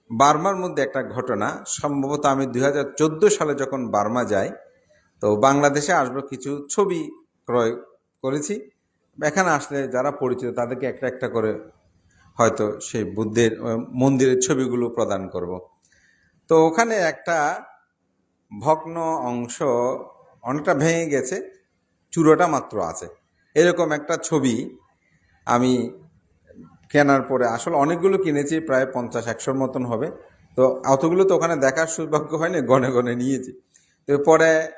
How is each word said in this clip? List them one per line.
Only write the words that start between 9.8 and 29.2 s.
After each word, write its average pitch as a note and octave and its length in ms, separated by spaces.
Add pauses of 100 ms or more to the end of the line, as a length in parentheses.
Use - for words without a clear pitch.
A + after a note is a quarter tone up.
যারা B2+ 220
পরিচিত B2 440
তাদেরকে B2+ 320
একটা B2 220
একটা B2 200
করে G#2+ 320 (800)
হয়তো A2 420
সেই A2+ 240
বুদ্ধের, A2 560
আহ, A#2 180 (100)
মন্দিরের B2+ 540
ছবিগুলো B2 480
প্রদান G2 380
করব। F2+ 400 (800)
তো D#3+ 180
ওখানে A3+ 280
একটা E3+ 720 (960)
ভগ্ন D#3 400
অংশ B2 600 (800)
অনেকটা D3 320
ভেঙে E3 320
গেছে, C#3+ 440 (600)
চূড়াটা D#3 360
মাত্র B2 360
আছে, E2 240 (480)
এরকম E3+ 380
একটা D3+ 240
ছবি C3 600 (720)
আমি B2 440 (1000)
কেনার C#3 320
পরে, B2+ 240
আসলে A#2 300
অনেকগুলো E3+ 420
কিনেছি, D#3 420
প্রায় C3+ 320
পঞ্চাশ A#2 340